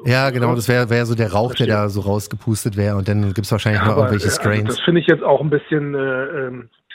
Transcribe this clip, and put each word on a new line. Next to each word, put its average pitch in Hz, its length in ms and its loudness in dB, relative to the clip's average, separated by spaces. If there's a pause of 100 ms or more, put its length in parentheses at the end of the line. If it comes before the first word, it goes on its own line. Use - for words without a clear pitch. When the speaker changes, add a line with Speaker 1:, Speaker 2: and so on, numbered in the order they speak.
Speaker 1:
Ja, 131 240 2
genau, 123 180 0
Speaker 2:
oder? 120 80 0
Speaker 1:
das 113 100 -4
wär, 123 240 2
wär 117 160 2
so 117 80 0
der 110 160 0
Rauch, 107 240 0
der 123 140 0
Speaker 2:
Verstehe. 110 80 2
Speaker 1:
da 104 120 0
so 101 120 -4
rausgepustet 104 760 -2
wär 104 200 0
und 95 100 -2
dann 104 260 0
gibt's 101 200 -2
wahrscheinlich 107 280 0
Speaker 2:
Ja, 104 60 2
Speaker 1:
noch 107 60 2
Speaker 2:
aber, 107 180 2
Speaker 1:
irgendwelche 104 160 0
Speaker 2:
äh, 98 40 0
also - 100 -2
Speaker 1:
Strains. 107 340 0
Speaker 2:
das - 60 -8
finde 170 220 2
ich - 40 -6
jetzt 151 160 4
auch 139 180 4
ein 151 100 -2
bisschen, 143 440 -2
äh, 135 300 -2
ähm, 127 440 -8 (260)